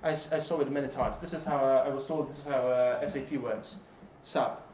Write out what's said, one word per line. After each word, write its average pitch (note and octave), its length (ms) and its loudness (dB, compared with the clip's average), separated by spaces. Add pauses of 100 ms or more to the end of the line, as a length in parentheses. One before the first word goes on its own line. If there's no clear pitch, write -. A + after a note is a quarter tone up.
I, E3 80 2
s-, - 180 -4
I D#3+ 80 0
saw D#3 220 0
it C3+ 100 2
many C#3 160 0
times. - 320 -2
This F3 140 -8
is D#3+ 120 -6
how, D3+ 120 0
uh, C3+ 280 6
I C#3 40 0
was C#3 180 -4
told D3 240 -2
this - 80 -12
is - 60 -14
how, A#2+ 160 0
uh, B2 420 4
S C#3+ 140 -4
A C3+ 60 -4
P C#3 160 -4
works, A2+ 360 -4 (480)
sap. - 400 -2 (120)